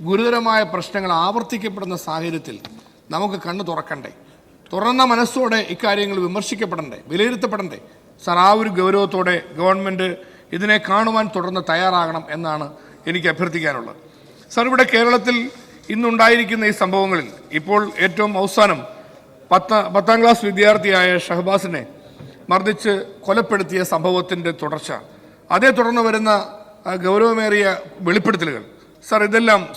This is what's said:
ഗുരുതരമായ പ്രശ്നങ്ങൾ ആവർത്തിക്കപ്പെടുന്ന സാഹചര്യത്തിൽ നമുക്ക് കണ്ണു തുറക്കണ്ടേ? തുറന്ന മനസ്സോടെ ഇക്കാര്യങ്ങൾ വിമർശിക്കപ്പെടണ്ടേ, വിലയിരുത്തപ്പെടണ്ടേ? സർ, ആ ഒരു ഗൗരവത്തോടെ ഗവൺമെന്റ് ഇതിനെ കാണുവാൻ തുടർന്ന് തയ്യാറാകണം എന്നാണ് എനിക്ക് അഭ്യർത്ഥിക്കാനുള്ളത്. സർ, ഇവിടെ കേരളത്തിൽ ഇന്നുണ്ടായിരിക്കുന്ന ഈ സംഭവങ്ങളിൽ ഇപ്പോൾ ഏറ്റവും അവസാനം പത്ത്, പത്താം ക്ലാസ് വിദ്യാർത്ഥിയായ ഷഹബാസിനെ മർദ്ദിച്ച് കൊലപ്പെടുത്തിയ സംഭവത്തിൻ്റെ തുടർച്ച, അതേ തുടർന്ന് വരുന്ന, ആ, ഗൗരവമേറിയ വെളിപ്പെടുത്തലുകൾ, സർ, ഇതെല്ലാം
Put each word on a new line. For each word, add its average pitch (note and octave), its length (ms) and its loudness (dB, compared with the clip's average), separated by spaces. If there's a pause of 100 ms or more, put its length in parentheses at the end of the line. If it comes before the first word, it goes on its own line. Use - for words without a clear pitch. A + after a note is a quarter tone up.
ഗുരുതരമായ A3+ 540 2 (100)
പ്രശ്നങ്ങൾ F#3 400 -4
ആവർത്തിക്കപ്പെടുന്ന G3 840 -4
സാഹചര്യത്തിൽ D#3+ 600 -8 (580)
നമുക്ക് G3 320 -4
കണ്ണു F#3 240 -6
തുറക്കണ്ടേ? D3+ 420 -10 (600)
തുറന്ന A#3+ 400 2
മനസ്സോടെ A3+ 640 0
ഇക്കാര്യങ്ങൾ G3+ 420 -2 (100)
വിമർശിക്കപ്പെടണ്ടേ, F3 720 -6 (140)
വിലയിരുത്തപ്പെടണ്ടേ? G#3 680 -2 (460)
സർ, F3 120 0 (100)
ആ G3+ 40 8 (100)
ഒരു A3 80 -2
ഗൗരവത്തോടെ F#3 760 2 (160)
ഗവൺമെന്റ് F#3 580 0 (400)
ഇതിനെ G#3 200 2 (120)
കാണുവാൻ A3 480 0
തുടർന്ന് F3+ 240 -4 (100)
തയ്യാറാകണം E3 540 0 (120)
എന്നാണ് D3+ 300 -6 (400)
എനിക്ക് E3+ 260 -2
അഭ്യർത്ഥിക്കാനുള്ളത്. D3+ 640 -4 (580)
സർ, A#3 120 0
ഇവിടെ B3+ 280 2
കേരളത്തിൽ A#3+ 560 2 (440)
ഇന്നുണ്ടായിരിക്കുന്ന A3+ 720 2
ഈ G#3 180 2
സംഭവങ്ങളിൽ F#3 460 0 (320)
ഇപ്പോൾ G3 320 0 (120)
ഏറ്റവും G3 380 -2
അവസാനം G3 360 2 (720)
പത്ത്, G3+ 300 2 (160)
പത്താം A3+ 260 4
ക്ലാസ് A#3 280 6
വിദ്യാർത്ഥിയായ F#3+ 760 4
ഷഹബാസിനെ F3 600 -2 (640)
മർദ്ദിച്ച് G3 540 0 (220)
കൊലപ്പെടുത്തിയ F#3+ 680 0
സംഭവത്തിൻ്റെ F3 580 -2 (120)
തുടർച്ച, D3+ 300 -8 (580)
അതേ C4 280 6
തുടർന്ന് A#3+ 300 2
വരുന്ന, A3 220 0 (580)
ആ, F3+ 60 -4 (120)
ഗൗരവമേറിയ G#3 680 2 (300)
വെളിപ്പെടുത്തലുകൾ, D#3+ 580 0 (440)
സർ, G#3+ 200 2
ഇതെല്ലാം G#3+ 480 2